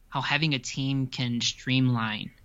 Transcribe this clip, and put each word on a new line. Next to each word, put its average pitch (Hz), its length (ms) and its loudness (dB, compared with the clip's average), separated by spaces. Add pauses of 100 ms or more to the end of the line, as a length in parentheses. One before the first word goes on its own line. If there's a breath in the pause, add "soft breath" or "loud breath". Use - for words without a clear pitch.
how 139 140 -4
having 147 320 2
a 135 60 0
team 135 480 -2
can 120 340 -2
streamline 120 920 0 (140)